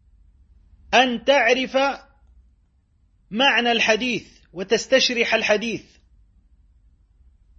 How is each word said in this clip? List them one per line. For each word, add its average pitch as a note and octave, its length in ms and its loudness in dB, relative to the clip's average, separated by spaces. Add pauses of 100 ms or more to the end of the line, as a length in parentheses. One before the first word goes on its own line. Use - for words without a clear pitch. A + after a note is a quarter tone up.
(960)
أن A#3+ 300 2
تعرف B3+ 520 2 (1500)
معنى A#3+ 420 0
الحديث A3 560 -2 (240)
وتستشرح A3+ 840 0
الحديث، G#3+ 500 -2 (1700)